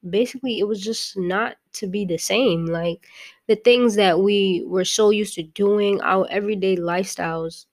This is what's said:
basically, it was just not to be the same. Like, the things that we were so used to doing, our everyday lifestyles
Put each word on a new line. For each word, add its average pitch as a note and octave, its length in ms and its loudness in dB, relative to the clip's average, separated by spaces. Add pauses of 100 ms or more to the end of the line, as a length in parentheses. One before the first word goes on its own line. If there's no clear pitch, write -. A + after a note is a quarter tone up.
basically, A#3+ 500 -2
it F#3 80 0
was G#3 140 -4
just A3 380 -8
not F#3 380 -2 (180)
to - 120 -8
be G3 200 -4
the E3+ 100 -2
same. F#3+ 480 0
Like, E3+ 420 -4 (400)
the A3 100 2
things A#3+ 400 4
that F#3 240 4
we G3 460 2
were F#3 180 0
so G#3 260 4
used G#3 240 0
to F3 80 -10
doing, G3+ 580 0
our F#3+ 300 2
everyday G3 460 0
lifestyles E3+ 960 -4